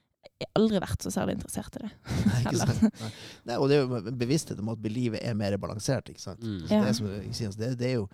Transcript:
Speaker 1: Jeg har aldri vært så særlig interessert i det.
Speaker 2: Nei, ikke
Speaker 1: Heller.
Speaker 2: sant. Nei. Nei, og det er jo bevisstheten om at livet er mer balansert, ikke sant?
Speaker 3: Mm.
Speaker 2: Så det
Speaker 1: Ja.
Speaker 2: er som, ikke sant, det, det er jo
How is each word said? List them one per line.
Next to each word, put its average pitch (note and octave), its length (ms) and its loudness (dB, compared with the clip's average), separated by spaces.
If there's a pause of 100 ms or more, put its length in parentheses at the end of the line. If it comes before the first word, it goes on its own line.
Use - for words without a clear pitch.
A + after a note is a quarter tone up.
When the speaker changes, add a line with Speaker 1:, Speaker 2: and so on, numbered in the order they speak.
(400)
Speaker 1:
Jeg B3 100 -8
har - 120 2
aldri G#3+ 220 4
vært - 200 -4
så - 80 -6
særlig - 260 0
interessert - 420 -8
i A#3+ 60 -10
det. G#3 80 -10
Speaker 2:
Nei, - 260 -4
ikke - 300 4
Speaker 1:
Heller. A3 240 2
Speaker 2:
sant. A3 260 4
Nei. A2 100 -6 (360)
Nei, A#2 120 -2
og C3+ 140 4
det D3 60 8
er D3 40 6
jo B2 380 -2
bevisstheten A#2+ 440 0
om A2+ 120 -2
at A2 160 -4
livet A#2 320 0
er A#2+ 120 -2
mer G2+ 220 2
balansert, A2 540 -4
ikke - 100 -16
sant? G#2 220 -12
Speaker 3:
Mm. G#2 160 -4
Speaker 2:
Så D#2+ 80 -6
det G3+ 100 4
Speaker 1:
Ja. G#3+ 60 6
Speaker 2:
er G#2 160 4
som, G#2+ 160 -2
ikke G#2+ 240 -8
sant, G#2 200 -4
det, A#2 200 -2
det B2 100 0
er B2+ 120 0
jo G2 120 -2